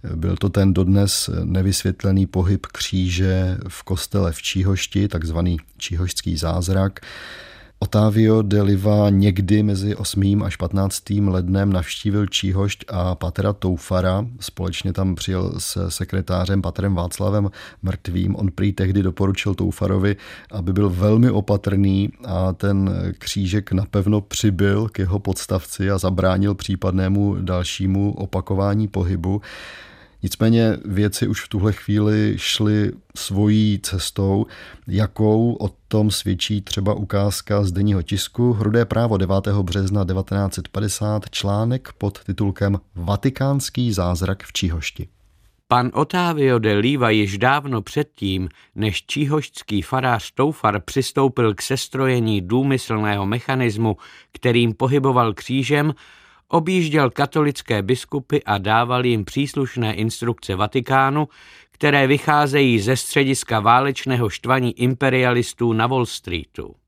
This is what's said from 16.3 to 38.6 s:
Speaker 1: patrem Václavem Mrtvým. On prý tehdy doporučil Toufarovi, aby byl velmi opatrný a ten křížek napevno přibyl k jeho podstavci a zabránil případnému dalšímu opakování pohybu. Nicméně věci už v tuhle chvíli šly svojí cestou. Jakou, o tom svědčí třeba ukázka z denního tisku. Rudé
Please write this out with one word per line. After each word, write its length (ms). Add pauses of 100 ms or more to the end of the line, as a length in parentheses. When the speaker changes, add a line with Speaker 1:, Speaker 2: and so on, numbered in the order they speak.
Speaker 1:
patrem 340
Václavem 540 (340)
Mrtvým. 520
On 160
prý 220
tehdy 300
doporučil 520
Toufarovi, 600 (360)
aby 220
byl 160
velmi 420
opatrný 760 (180)
a 260
ten 360 (280)
křížek 540
napevno 500
přibyl 680
k 100
jeho 200
podstavci 720
a 60
zabránil 580
případnému 840
dalšímu 720
opakování 720
pohybu. 540 (840)
Nicméně 640
věci 420
už 140
v 60
tuhle 260
chvíli 640
šly 540 (240)
svojí 680
cestou. 600 (420)
Jakou, 720
o 100 (180)
tom 240
svědčí 500
třeba 320
ukázka 680
z 80
denního 300
tisku. 580
Rudé 260